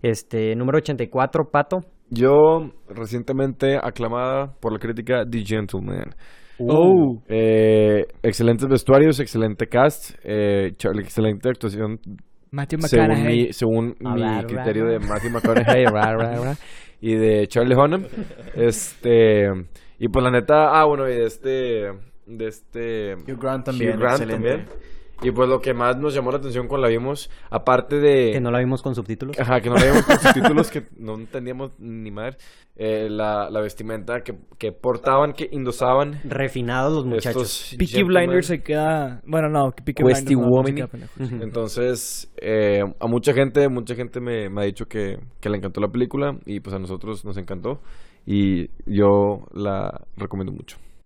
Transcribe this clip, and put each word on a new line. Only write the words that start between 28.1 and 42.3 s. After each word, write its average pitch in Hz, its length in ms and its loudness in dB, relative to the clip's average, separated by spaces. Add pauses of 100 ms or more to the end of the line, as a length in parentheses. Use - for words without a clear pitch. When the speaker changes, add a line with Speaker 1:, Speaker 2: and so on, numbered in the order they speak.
Speaker 1:
Que 135 80 -2
no 120 100 -2
la 123 80 0
vimos 127 240 -2
con 131 120 -4
subtítulos. 120 440 -8
Speaker 2:
Ajá, 123 220 2
que 120 80 -4
no 123 60 2
la 185 100 6
vimos 143 180 4
con 285 140 4
subtítulos, 226 520 4
que 147 120 -8 (160)
no 110 180 -10
entendíamos 127 640 -10
ni 110 320 -12
madre. 113 240 -10 (400)
Eh, 110 340 -2
la, 107 400 -2
la 107 120 -4
vestimenta 110 600 -8
que, - 100 -12 (240)
que 107 160 -6
portaban, 135 580 0
que 143 220 -8
endosaban 135 720 0
Speaker 1:
Refinados 127 680 -2
los 139 100 -2
muchachos. 120 380 -2
Speaker 2:
estos - 340 -8
Speaker 3:
Peaky 147 160 0
Speaker 2:
gentlemen. 180 320 4
Speaker 3:
Blinders 175 220 2
se 170 140 -4
queda... 151 640 -2
Bueno, 156 220 0
no, 143 240 0
que - 140 -16
Peaky 127 180 -2
Speaker 2:
Cuesti 135 320 4
Speaker 3:
Blinders 123 60 4
no, - 0 -
no 120 100 4
se 127 60 6
Speaker 2:
Woman. 135 180 2
Speaker 3:
queda 143 120 -6
pendejo. - 260 -16 (100)
Speaker 1:
Ujú. 117 220 -8
Speaker 2:
Entonces, 117 960 -6